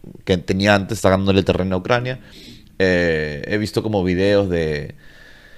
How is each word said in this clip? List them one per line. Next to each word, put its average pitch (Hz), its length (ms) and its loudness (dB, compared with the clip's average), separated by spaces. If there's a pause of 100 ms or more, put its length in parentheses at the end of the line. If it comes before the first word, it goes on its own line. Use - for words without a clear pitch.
(240)
que 95 140 2
tenía 98 360 2
antes, 98 240 -2
está 98 120 2
ganándole 98 320 4
terreno 92 340 0
a - 20 -4
Ucrania. 123 420 -2 (580)
Eh, 82 680 0
he 107 120 -4
visto 104 240 -4
como 104 200 -2
videos 98 480 2
de, 78 440 -4 (640)